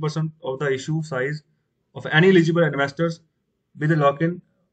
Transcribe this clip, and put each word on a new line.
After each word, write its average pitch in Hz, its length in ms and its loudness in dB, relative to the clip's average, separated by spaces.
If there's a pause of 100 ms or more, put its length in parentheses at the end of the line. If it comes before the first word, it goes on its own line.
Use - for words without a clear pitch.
percent 156 260 -4 (140)
of 131 160 -6
the 147 100 -2
issue 147 320 -4
size 147 400 -6 (540)
of 135 160 -12
any 170 180 6
eligible 170 360 4
investors 143 520 -4 (580)
with 151 160 -2
a 165 60 2
lock-in 143 340 2 (420)